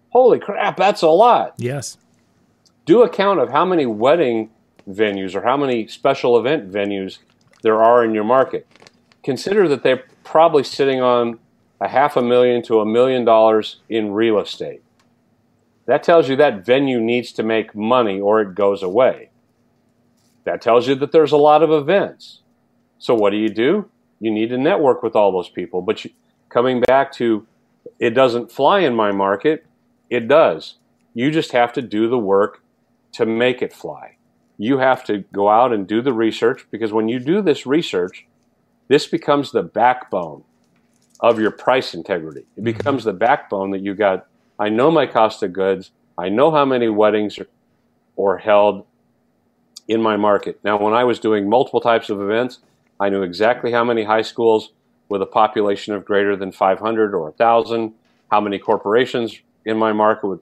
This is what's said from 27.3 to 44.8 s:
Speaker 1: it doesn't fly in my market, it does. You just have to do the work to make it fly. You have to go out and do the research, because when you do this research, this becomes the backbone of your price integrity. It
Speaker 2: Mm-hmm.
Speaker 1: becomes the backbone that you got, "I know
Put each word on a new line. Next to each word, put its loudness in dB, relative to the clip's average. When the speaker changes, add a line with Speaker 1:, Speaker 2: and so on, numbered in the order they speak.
Speaker 1:
it 0
doesn't 0
fly 2
in 0
my 0
market, -2
it -4
does. 2
You -2
just -4
have 2
to -4
do -2
the 0
work 0
to -2
make -2
it -8
fly. -16
You -2
have 0
to -4
go 0
out 2
and -4
do -2
the -2
research, -2
because -6
when -2
you -4
do -2
this -2
research, -4
this 2
becomes -2
the -2
backbone -2
of 2
your 0
price -2
integrity. -8
It -20
Speaker 2:
Mm-hmm. -12
Speaker 1:
becomes -4
the -2
backbone -2
that -6
you -6
got, -2
"I -2
know 2